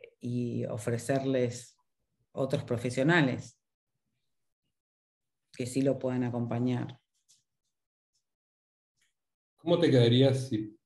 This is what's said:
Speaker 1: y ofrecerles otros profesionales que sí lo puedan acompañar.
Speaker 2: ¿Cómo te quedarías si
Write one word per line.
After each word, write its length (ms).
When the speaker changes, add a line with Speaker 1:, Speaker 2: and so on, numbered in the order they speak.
Speaker 1:
y 460
ofrecerles 1080
otros 300
profesionales 1000
que 140
sí 160
lo 160
puedan 240
acompañar. 800
Speaker 2:
¿Cómo 240
te 100
quedarías 580
si 380